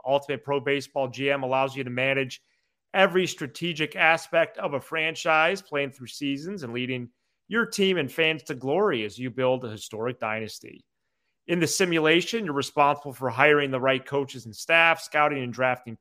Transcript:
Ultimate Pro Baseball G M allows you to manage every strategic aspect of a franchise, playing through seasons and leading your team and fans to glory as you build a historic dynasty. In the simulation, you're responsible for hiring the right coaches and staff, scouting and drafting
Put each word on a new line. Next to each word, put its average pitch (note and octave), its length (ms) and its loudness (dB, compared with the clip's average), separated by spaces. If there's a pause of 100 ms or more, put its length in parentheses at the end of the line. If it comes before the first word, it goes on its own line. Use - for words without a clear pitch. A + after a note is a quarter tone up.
Ultimate C#3 360 0
Pro C#3+ 160 -2
Baseball C#3 500 -2
G B2+ 200 -2
M C#3 140 0
allows C3 320 0
you C#3 80 -6
to B2 60 -6
manage C3+ 520 -2 (520)
every F#3 340 4
strategic D3+ 680 -6
aspect E3 600 2
of E3+ 160 -4
a B2+ 80 -2
franchise, D#3+ 800 0
playing C#3 300 -4
through B2+ 160 -18
seasons D3 560 -6
and A#2 100 -8
leading B2+ 360 -6 (380)
your A3+ 180 0
team F#3+ 320 0
and C3+ 140 -2
fans D#3+ 320 0
to D3+ 120 -8
glory C#3 480 0
as G2+ 160 -10
you B2+ 100 -6
build B2+ 360 0
a A2+ 40 -8
historic A2+ 500 -8
dynasty. A2 640 -8 (640)
In F3 120 0
the D#3+ 80 2
simulation, F3 800 2
you're D3+ 80 -4
responsible C#3+ 580 2
for B2+ 180 -4
hiring C#3+ 420 4
the C3 80 -2
right C3 260 2
coaches C3+ 400 -4
and G#2+ 100 -14
staff, E3 460 4
scouting D3 420 0
and A#2+ 80 -6
drafting B2 500 -2